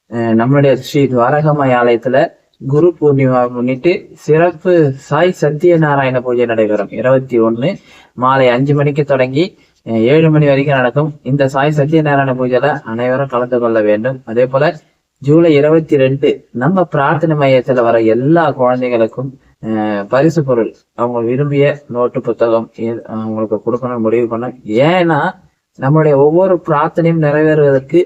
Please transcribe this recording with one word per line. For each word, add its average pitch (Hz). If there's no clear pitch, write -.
அஹ், 117
நம்மளுடைய 131
ஸ்ரீ 143
துவாரகமாய் 135
ஆலயத்துல 120
குரு 147
பூர்ணிமா 135
முன்னிட்டு 127
சிறப்பு 165
சாய் 170
சத்யநாராயண 147
பூஜை 123
நடைபெறும். 104
இருபத்தி 127
ஒண்ணு 117
மாலை 131
அஞ்சு 135
மணிக்கு 147
தொடங்கி, 135
அஹ், 113
ஏழு 156
மணி 151
வரைக்கும் 139
நடக்கும். 143
இந்த 135
சாய் 139
சத்யநாராயண 143
பூஜையில 127
அனைவரும் 127
கலந்து 120
கொள்ள 113
வேண்டும். 107
அதே 117
போல 135
ஜூலை 160
இருபத்தி 156
ரெண்டு 139
நம்ம 170
பிரார்த்தனை 156
மையத்துல 131
வர 117
எல்லா 135
குழந்தைகளுக்கும், 127
அஹ், 107
பரிசு 151
பொருள், 117
அவங்க 120
விரும்பிய 139
நோட்டு 120
புத்தகம், 113
எ-, 113
அவங்களுக்கு 110
கொடுக்கணும்னு 120
முடிவு 117
பண்ணோம். 117
ஏன்னா 165
நம்மளுடைய 151
ஒவ்வொரு 170
பிரார்த்தனையும் 165
நிறைவேறுவதற்கு 147